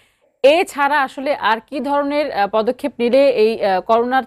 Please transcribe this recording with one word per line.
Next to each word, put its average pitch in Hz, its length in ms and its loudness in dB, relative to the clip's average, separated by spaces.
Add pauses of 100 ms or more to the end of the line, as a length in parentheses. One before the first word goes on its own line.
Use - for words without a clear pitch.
(420)
এছাড়া 285 600 2
আসলে 277 320 -4
আর 226 260 -2
কি 277 200 -10
ধরনের, 285 520 -2
আ, 202 140 -2
পদক্ষেপ 226 520 -4
নিলে 262 320 2
এই, 220 340 0
আ, 185 160 0
করোনার 240 460 0